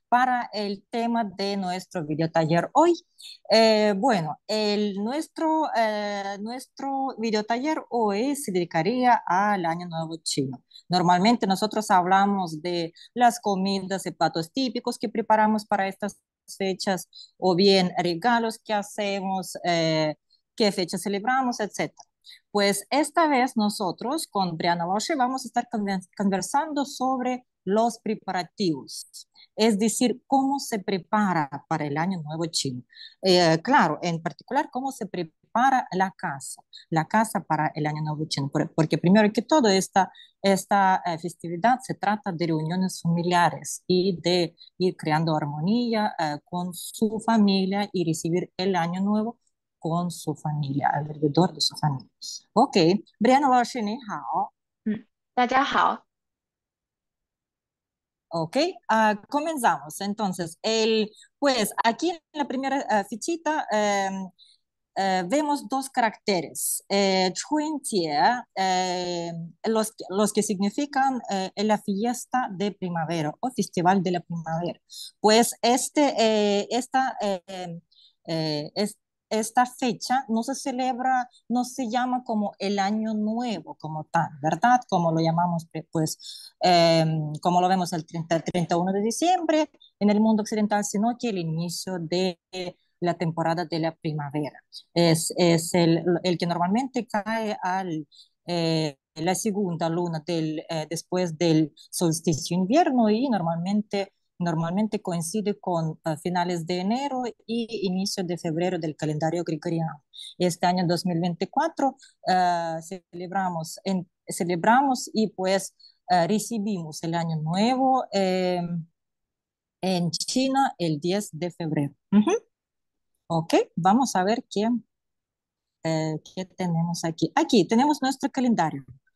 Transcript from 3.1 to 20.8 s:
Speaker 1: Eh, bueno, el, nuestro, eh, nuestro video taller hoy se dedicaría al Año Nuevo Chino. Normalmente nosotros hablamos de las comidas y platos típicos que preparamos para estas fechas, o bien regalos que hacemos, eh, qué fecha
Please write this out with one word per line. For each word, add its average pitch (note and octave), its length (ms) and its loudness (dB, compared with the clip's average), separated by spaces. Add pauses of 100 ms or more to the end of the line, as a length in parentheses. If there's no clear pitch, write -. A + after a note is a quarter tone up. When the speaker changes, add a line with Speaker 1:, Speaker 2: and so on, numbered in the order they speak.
Speaker 1:
Eh, G#3+ 440 6
bueno, F#3+ 520 0
el, G#3 480 -2
nuestro, D#4 800 -2
eh, G#3 640 -2
nuestro C4+ 800 -8
video G#3+ 240 0
taller C4 480 -2
hoy A#3 440 0
se B3 160 -6
dedicaría F#3+ 760 2
al G3 360 2
Año F3 240 -4
Nuevo E3 360 -8
Chino. C3 400 -4 (260)
Normalmente F3+ 560 4
nosotros G#3 460 0
hablamos F#3 720 2
de F3 300 -4 (200)
las A#3 260 4
comidas F#3+ 680 -2
y E3+ 40 -10
platos E3 400 -2
típicos B3 460 -4
que A#3+ 100 -6
preparamos G#3+ 560 2
para G3 240 -2
estas G3 320 -8 (300)
fechas, F#3+ 600 -4 (280)
o F#3 180 2
bien F#3+ 420 6
regalos A3 600 0
que - 160 -6
hacemos, G3 920 -4
eh, D#3+ 500 2 (400)
qué G#3 160 2
fecha F3+ 260 -4